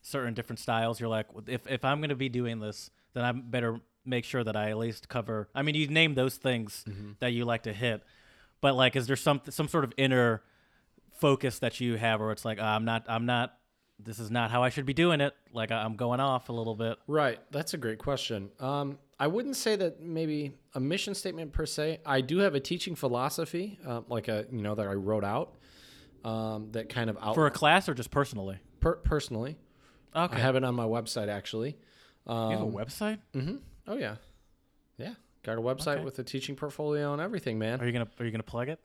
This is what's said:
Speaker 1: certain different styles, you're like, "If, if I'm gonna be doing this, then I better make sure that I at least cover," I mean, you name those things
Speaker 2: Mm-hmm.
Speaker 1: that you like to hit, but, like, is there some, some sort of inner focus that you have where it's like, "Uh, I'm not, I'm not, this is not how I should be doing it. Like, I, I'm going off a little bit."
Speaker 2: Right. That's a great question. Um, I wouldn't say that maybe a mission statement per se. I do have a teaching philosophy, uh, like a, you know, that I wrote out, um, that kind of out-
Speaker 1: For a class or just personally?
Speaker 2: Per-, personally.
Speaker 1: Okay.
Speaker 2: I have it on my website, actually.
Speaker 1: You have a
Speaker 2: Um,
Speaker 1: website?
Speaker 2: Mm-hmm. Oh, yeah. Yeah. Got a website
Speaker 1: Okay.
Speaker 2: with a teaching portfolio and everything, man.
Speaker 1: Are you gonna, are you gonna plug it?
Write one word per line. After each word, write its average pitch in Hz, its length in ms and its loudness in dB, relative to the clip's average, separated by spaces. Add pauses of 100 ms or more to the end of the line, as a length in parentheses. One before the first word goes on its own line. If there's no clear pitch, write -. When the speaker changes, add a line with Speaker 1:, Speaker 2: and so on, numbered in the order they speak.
Speaker 1:
certain 123 320 -4
different 113 260 -6
styles, 117 400 0
you're 117 80 -2
like, 110 200 0 (200)
"If, 120 220 -4
if 135 160 -2
I'm 143 160 2
gonna 147 140 0
be 131 140 -2
doing 120 300 -2
this, 107 300 -8 (240)
then 123 100 -2
I 123 80 2
better 120 480 -2 (260)
make 123 200 -2
sure 123 180 -2
that 107 120 0
I 107 160 2
at 107 60 -2
least 113 300 -4
cover," 110 480 -4
I 139 60 0
mean, 147 140 2
you 151 120 2
name 156 280 4
those 131 200 2
things 117 540 -2
Speaker 2:
Mm-hmm. 104 300 -12
Speaker 1:
that 123 120 0
you 120 140 0
like 117 180 0
to 110 100 -6
hit, 110 300 -2 (560)
but, 139 160 4
like, 127 220 6
is 120 100 0
there 135 80 4
some, 143 340 4
some 151 200 -2
sort 151 160 2
of 117 120 -8
inner 127 460 4 (760)
focus 135 400 2
that 120 200 -2
you 120 180 0
have 110 220 2
where 107 120 0
it's 104 140 -4
like, 110 140 -2
"Uh, 107 40 -2
I'm 110 220 2
not, 113 220 0
I'm 117 180 0
not, 123 320 0 (420)
this 107 200 -12
is 107 120 -6
not 117 200 2
how 123 120 4
I 127 60 6
should 135 180 -4
be 139 60 0
doing 160 280 6
it. 143 120 2 (200)
Like, 110 180 -4
I, 113 120 0
I'm 110 120 -2
going 123 240 0
off 135 300 2
a 120 40 -4
little 113 220 -2
bit." 113 220 -2 (100)
Speaker 2:
Right. 143 320 2 (120)
That's 147 240 -4
a - 20 -4
great 113 220 -2
question. 113 500 -4 (100)
Um, 139 380 -2 (220)
I 151 80 4
wouldn't 247 280 0
say 214 200 2
that 180 260 -2
maybe 160 520 -2 (200)
a 135 60 -4
mission 185 340 0
statement 165 400 -8
per 156 140 0
se. 156 400 -2
I 135 140 4
do 147 180 2
have 190 160 4
a 139 40 4
teaching 170 360 -4
philosophy, 156 880 -2
uh, 120 220 -4
like 113 220 -2
a, 107 220 0
you 113 120 -4
know, 104 100 0
that 104 140 0
I 98 60 0
wrote 101 300 2
out, 110 300 -2 (720)
um, 110 480 -4
that 113 180 -4
kind 117 180 0
of 104 140 -2
out- 110 140 0
Speaker 1:
For 156 100 8
a 139 60 6
class 165 360 6
or 156 60 0
just 120 160 -4
personally? 98 480 -2 (220)
Speaker 2:
Per-, 165 160 4
personally. 143 640 -2 (580)
Speaker 1:
Okay. 160 200 0
Speaker 2:
I 110 40 2
have 127 160 4
it 131 80 4
on 127 100 0
my 120 120 0
website, 110 440 -2
actually. 110 480 -4 (500)
Speaker 1:
You 113 60 -4
have 110 280 0
a - 20 0
Speaker 2:
Um, 110 100 -2
Speaker 1:
website? 208 460 -4 (160)
Speaker 2:
Mm-hmm. 156 220 -4 (300)
Oh, 311 100 -6
yeah. 110 180 -4 (800)
Yeah. 175 160 -10 (300)
Got 113 160 -4
a - 20 -4
website 139 360 -2
Speaker 1:
Okay. - 60 -4
Speaker 2:
with 131 140 -8
a 127 60 -6
teaching 135 320 -6
portfolio 147 580 -2
and 147 80 -4
everything, 165 380 -4
man. 113 200 0
Speaker 1:
Are 120 60 -2
you 120 60 2
gonna, 117 160 -2 (120)
are 120 60 -4
you 113 60 -2
gonna 110 120 -4
plug 123 260 -6
it? 160 160 -8